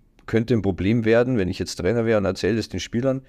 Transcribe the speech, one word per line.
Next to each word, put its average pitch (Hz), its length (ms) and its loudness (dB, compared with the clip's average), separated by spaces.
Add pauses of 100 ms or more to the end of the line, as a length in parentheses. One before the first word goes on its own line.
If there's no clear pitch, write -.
(260)
könnte 117 280 0
ein 104 80 2
Problem 98 420 0
werden, 120 340 4
wenn 92 100 0
ich - 120 -6
jetzt 87 160 -8
Trainer 113 280 0
wäre 113 140 2
und 98 60 0
erzähle 95 340 0
es 107 100 -4
den 92 120 -8
Spielern, 131 480 -2